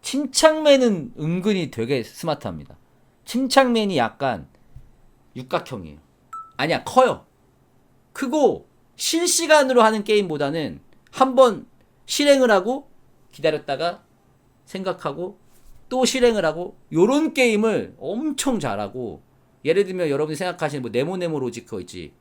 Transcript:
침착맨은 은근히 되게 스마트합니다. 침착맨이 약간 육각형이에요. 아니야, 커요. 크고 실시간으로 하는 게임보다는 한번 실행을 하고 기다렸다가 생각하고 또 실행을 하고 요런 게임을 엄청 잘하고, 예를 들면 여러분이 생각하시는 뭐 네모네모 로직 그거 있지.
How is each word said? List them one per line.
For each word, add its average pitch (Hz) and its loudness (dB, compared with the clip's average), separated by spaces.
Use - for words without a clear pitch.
침착맨은 277 2
은근히 180 -2
되게 120 -4
스마트합니다. 104 -10
침착맨이 240 2
약간 113 -4
육각형이에요. 113 -8
아니야, 143 -2
커요. 247 2
크고 262 0
실시간으로 311 2
하는 220 2
게임보다는 151 -2
한번 254 2
실행을 277 4
하고 220 0
기다렸다가 156 -4
생각하고 180 -8
또 254 0
실행을 240 2
하고 165 -4
요런 254 2
게임을 214 2
엄청 233 -4
잘하고, 104 -6
예를 180 2
들면 180 -4
여러분이 151 -2
생각하시는 160 -6
뭐 117 -8
네모네모 160 -2
로직 120 -6
그거 101 -10
있지. 82 -14